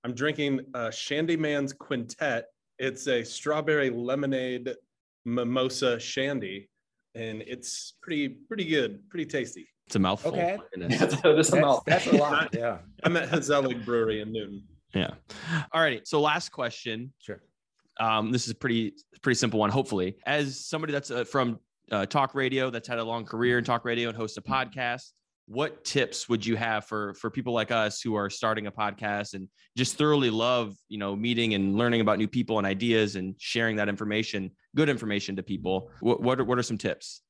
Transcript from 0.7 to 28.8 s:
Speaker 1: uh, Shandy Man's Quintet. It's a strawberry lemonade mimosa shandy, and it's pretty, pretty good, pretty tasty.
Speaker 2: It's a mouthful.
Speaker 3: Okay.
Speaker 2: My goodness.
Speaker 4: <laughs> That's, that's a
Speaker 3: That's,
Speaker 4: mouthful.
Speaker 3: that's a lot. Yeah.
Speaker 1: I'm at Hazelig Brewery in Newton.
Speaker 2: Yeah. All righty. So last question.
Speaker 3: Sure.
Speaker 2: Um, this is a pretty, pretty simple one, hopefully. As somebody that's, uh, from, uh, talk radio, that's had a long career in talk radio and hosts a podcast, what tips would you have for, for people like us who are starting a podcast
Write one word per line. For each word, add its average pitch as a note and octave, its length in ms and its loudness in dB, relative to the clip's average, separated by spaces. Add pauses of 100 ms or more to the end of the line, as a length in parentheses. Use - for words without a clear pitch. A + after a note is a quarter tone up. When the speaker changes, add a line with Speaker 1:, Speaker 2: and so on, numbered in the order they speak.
Speaker 1:
uh, A#2 160 -2
Shandy D#3+ 460 -2
Man's C#3+ 360 0
Quintet. A#2+ 720 -4 (320)
It's C3 300 -4
a B2 160 2
strawberry D3 640 0
lemonade B2+ 840 -2 (520)
mimosa B2 760 0
shandy, A#2 720 -4 (460)
and A2 300 -8
it's - 560 -12
pretty, D3 280 -2
pretty G3+ 360 -6
good, B2+ 440 0
pretty E3 160 -6
tasty. A#2 420 -6 (200)
Speaker 2:
It's - 80 -8
a G#2 40 6
mouthful. G2 320 2
Speaker 3:
Okay. F3+ 260 0
Speaker 2:
My - 140 -12
goodness. G#2 280 -2
Speaker 4:
<laughs> - 0 -
That's, - 160 4
that's - 100 -4
a D3+ 100 10
Speaker 3:
That's, D#3 180 6
Speaker 4:
mouthful. C#3+ 340 6
Speaker 3:
that's E3+ 200 4
a - 80 6
lot. D3 380 4
Yeah. A#2 240 -2 (260)
Speaker 1:
I'm E3+ 140 4
at C3+ 120 0
Hazelig C3+ 560 2
Brewery A2 360 0
in G#2+ 100 -8
Newton. G2+ 320 -8 (300)
Speaker 2:
Yeah. F#2+ 180 0 (600)
All E3 100 2
righty. C#3+ 220 2
So D3+ 180 2
last D3+ 280 2
question. A#2+ 680 -6
Speaker 3:
Sure. - 220 -12 (580)
Speaker 2:
Um, A2 320 2
this B2 140 0
is A#2 60 -6
a G#2+ 40 -6
pretty, A#2 380 -2 (280)
pretty B2 160 2
simple A2 220 2
one, G#2 120 4
hopefully. G2 440 0 (100)
As C#3 400 -2
somebody D#3 280 -4
that's, C#3 180 -4
uh, A#2+ 140 -2
from, A#2+ 340 0 (320)
uh, G2 140 0
talk C3+ 300 0
radio, C3 340 0
that's A#2 180 -8
had A#2+ 120 -4
a A2+ 40 -2
long A2+ 220 -4
career A#2+ 320 2
in A#2 60 2
talk A#2 200 0
radio A#2 260 0
and A2 80 -6
hosts A2 200 -6
a G2+ 40 -12
podcast, B2+ 680 -4 (360)
what C3+ 360 -4
tips - 460 0
would A2 160 2
you A2+ 100 2
have A2 300 -2
for, G#2 300 -6
for A2 160 -4
people B2 200 -4
like A2+ 200 0
us G#2+ 280 0
who A2+ 160 -2
are G2+ 140 0
starting A2 380 -2
a F#2+ 40 -8
podcast G#2 640 -4